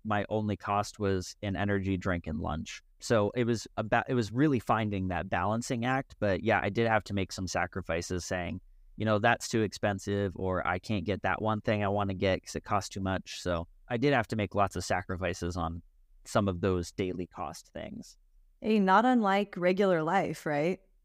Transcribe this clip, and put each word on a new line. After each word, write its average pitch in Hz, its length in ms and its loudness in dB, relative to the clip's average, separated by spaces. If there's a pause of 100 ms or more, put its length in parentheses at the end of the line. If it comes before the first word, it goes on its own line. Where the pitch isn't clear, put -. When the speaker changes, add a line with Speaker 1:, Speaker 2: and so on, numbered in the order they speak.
Speaker 1:
my 104 240 0
only 107 300 0
cost 101 420 -2
was 98 420 0
an 101 140 -2
energy 98 400 0
drink 87 320 -2
and 80 140 -6
lunch. 80 400 -6 (180)
So 104 360 4
it 123 100 2
was 113 320 -2
about, 110 320 0
it 135 60 0
was 107 180 0
really 135 260 4
finding 104 480 0
that 90 220 -4
balancing 113 560 -2
act. 131 340 -2
But 95 240 0
yeah, 104 180 4
I - 60 0
did 113 220 2
have 110 160 4
to - 80 -8
make 98 180 -2
some 92 160 -6
sacrifices 87 760 -2
saying, 90 340 -6 (380)
you 110 80 -2
know, 107 120 4
"That's 117 300 2
too 113 140 2
expensive," 101 760 0
or, 92 320 -2
"I 90 100 0
can't 95 280 -2
get 95 180 -2
that 92 180 0
one 107 200 -2
thing 104 220 0
I 101 40 0
wanna 98 260 0
get 92 300 0
'cause - 120 -12
it 78 100 -6
costs 101 240 -2
too 101 100 -10
much." 95 420 -4
So 85 260 -2 (200)
I 123 100 -4
did 143 160 2
have 120 140 2
to - 80 -4
make 104 180 -2
lots 101 220 2
of 95 80 -4
sacrifices 90 720 -2
on 82 240 -4 (440)
some 104 220 2
of 87 140 -2
those 92 300 0
daily 90 340 -4
cost - 480 -12
things. - 440 -12 (420)
Speaker 2:
Hey, 214 200 2
not 196 260 6
unlike 208 520 2
regular 180 460 4
life, 165 420 0
right? 156 360 0 (240)